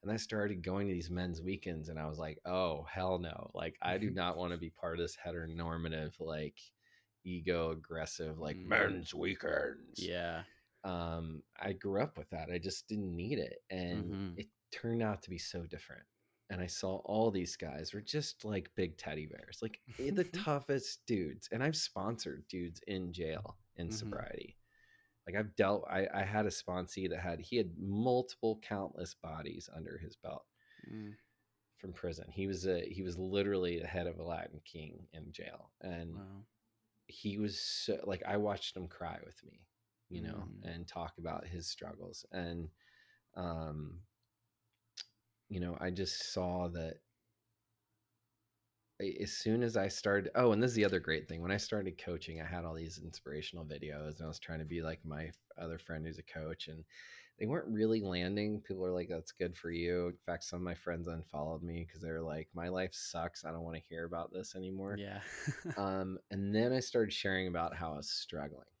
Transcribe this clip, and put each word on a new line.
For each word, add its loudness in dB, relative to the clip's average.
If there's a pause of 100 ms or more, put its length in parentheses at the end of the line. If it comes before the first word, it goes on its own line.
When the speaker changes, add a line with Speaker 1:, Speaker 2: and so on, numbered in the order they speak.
Speaker 1:
And 0
I 4
started 2
going 4
to 4
these 0
men's 0
weekends, -2
and -4
I 0
was -4
like, -4
"Oh, 4
hell 2
no. -4
Like, -2
I 4
do 2
Speaker 2:
<laughs> -2
Speaker 1:
not 2
wanna 0
be -4
part -2
of 4
this -4
heteronormative, -2
like, -2 (640)
ego 2
aggressive, -4
like, -4
Speaker 2:
Mm. -
Speaker 1:
men's 4
weekends." 0
Speaker 2:
Yeah. -2 (400)
Speaker 1:
Um, -2 (180)
I 0
grew 2
up -2
with -8
that. -4
I 0
just -4
didn't 0
need 0
it. -4 (120)
And -2
Speaker 2:
Mm-hmm. -2
Speaker 1:
it -10 (240)
turned 0
out 2
to -10
be -4
so -4
different. -12 (460)
And -2
I 0
saw 0
all 8
these 2
guys -4
were -4
just -2
like 0
big 2
teddy -4
bears, -12
like, -4 (180)
eh, 2
the 6
Speaker 2:
<laughs> 0
Speaker 1:
toughest 0
dudes. 2
And 2
I've 4
sponsored -2
dudes -2
in 0
jail -2 (180)
in -2
Speaker 2:
Mm-hmm. -4 (140)
Speaker 1:
sobriety. -8 (680)
Like, 0
I've 2
dealt, 8
I, 4
I 4
had 4
a 4
sponsee -2
that -2
had, 0
he 0
had 4
multiple 4
countless -4
bodies -8
under -8
his -10
belt -10 (440)
Speaker 2:
Mm. -8 (640)
Speaker 1:
from -8
prison. -4
He 0
was 0
a, 4
he -4
was -2
literally 4
the -4
head 0
of -2
a -6
Latin -4
king -12
in -12
jail. -12 (100)
And -6
Speaker 2:
Wow. -14 (600)
Speaker 1:
he -4
was 0
so, 0
like, 0
I 4
watched 2
him -6
cry -6
with -18
me, -20 (440)
you -4
know, -4
Speaker 2:
Mm. -12
Speaker 1:
and -6
talk -4
about -2
his -4
struggles. -8
And, -2 (640)
um, -2 (1500)
you -2
know, 0
I 0
just -2
saw 2
that -4 (2000)
a-, 0
as -2
soon 4
as 4
I 6
started, 4
oh, 10
and 8
this 6
is -2
the 8
other 6
great 0
thing. -2
When 2
I 6
started 0
coaching, -4
I -4
had -2
all -4
these -6
inspirational -6
videos, -6
and -6
I -2
was -6
trying -4
to -2
be -2
like -4
my -4 (280)
other -4
friend -4
who's -6
a -12
coach, -6
and -10 (540)
they 0
weren't 0
really 6
landing. 2
People -2
are 4
like, 2
"That's -4
good 0
for -4
you." 4
In -4
fact, -2
some -4
of 0
my 0
friends -2
unfollowed -2
me -4
'cause -14
they -4
were 0
like, -2
"My -2
life 0
sucks. -4
I -4
don't -4
wanna -4
hear -6
about -4
this -6
anymore." -4
Speaker 2:
Yeah. -6
<laughs> -4
Speaker 1:
Um, 2 (120)
and 2
then 6
I 4
started 4
sharing 2
about 2
how -2
I -4
was -6
struggling. -4 (120)